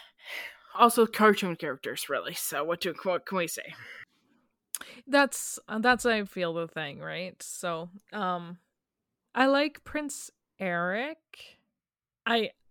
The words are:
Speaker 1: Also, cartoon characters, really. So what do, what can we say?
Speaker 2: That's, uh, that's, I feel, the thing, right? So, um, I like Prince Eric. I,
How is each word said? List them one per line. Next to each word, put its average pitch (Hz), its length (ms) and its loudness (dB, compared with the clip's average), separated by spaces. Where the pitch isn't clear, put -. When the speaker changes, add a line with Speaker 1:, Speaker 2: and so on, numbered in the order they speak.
Speaker 1:
Also, 233 320 8
cartoon 208 520 4
characters, - 500 -6
really. 139 260 -4
So 147 300 -4
what 165 160 -2
do, 175 140 -2
what - 220 -2
can 190 140 -4
we 170 80 -2
say? - 260 -10
Speaker 2:
That's, 277 640 2
uh, 220 120 -4
that's, 247 260 4
I 220 180 2
feel, 180 300 -4
the 165 160 -4
thing, 147 300 -8
right? 160 440 -10
So, 170 460 -6
um, 175 440 -4
I 262 120 6
like 285 360 2
Prince - 480 -6
Eric. 190 580 -2
I, 226 260 2